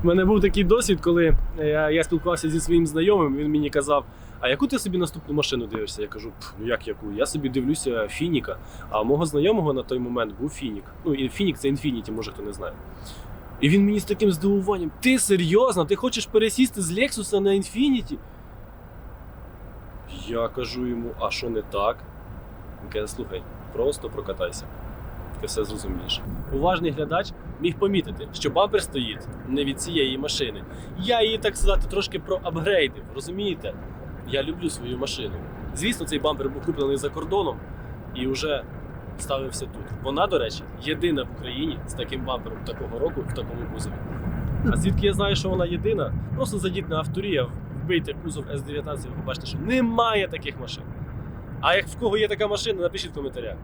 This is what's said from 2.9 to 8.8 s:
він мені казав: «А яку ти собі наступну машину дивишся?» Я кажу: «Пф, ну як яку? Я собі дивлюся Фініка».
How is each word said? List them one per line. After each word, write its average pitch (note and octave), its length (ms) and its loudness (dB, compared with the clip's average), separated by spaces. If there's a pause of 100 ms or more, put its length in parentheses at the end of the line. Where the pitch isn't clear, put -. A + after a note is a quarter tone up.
він D3+ 140 0
мені D3 200 2
казав: C#3+ 340 4 (360)
«А B2+ 80 2
яку D3 180 4
ти A#3+ 120 0
собі F3+ 200 0
наступну D3+ 360 -2
машину C3+ 320 2
дивишся?» G#2+ 360 -4
Я G#2 60 -4
кажу: A2 320 -10
«Пф, - 180 -12
ну A2 80 -6
як A#2 220 0
яку? G#2 240 -6
Я A#2 140 2
собі C#3+ 220 -2
дивлюся B2+ 600 2
Фініка». D3 500 0 (320)